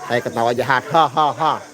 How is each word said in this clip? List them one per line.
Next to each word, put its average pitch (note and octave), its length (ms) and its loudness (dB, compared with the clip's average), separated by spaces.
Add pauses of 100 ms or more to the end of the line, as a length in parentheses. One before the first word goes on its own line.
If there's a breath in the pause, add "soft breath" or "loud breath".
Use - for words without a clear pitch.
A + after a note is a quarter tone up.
Saya A#2+ 120 0
ketawa A#2 320 -2
jahat. B2 360 0
Hahaha. D3 840 0